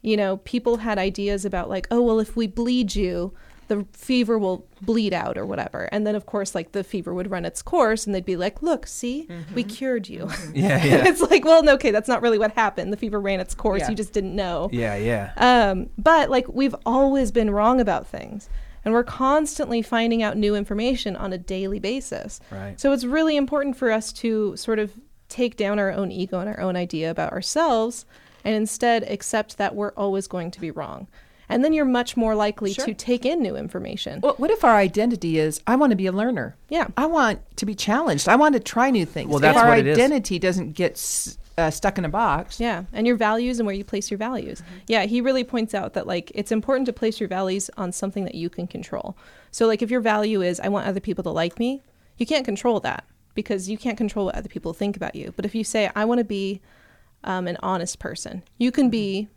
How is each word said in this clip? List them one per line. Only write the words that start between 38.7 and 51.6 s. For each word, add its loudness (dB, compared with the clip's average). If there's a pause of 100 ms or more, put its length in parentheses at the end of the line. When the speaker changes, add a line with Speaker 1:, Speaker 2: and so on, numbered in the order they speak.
Speaker 2:
new 2
things." -8
Speaker 3:
Well, 2
Speaker 2:
If 4
Speaker 3:
that's 8
Speaker 2:
our 8
Speaker 3:
what 8
it 4
is. 4
Speaker 2:
identity 2
doesn't 0
get 0
s-, -6 (220)
uh, 4
stuck -2
in -2
a -2
box. 0
Speaker 1:
Yeah, -2
and 0
your 4
values 0
and 2
where -2
you -6
place -4
your -4
values. -6
Speaker 2:
Mm-hmm. -18 (120)
Speaker 1:
Yeah, 4
he 0
really 2
points -4
out -4
that, -4
like, -4
it's -4
important 0
to -4
place -2
your -4
values -2
on -4
something -6
that -8
you -4
can -8
control. -10 (340)
So, 2
like, 2
if -2
your 2
value 2
is, 0
"I -2
want -2
other -4
people -6
to -4
like -2
me," -2 (360)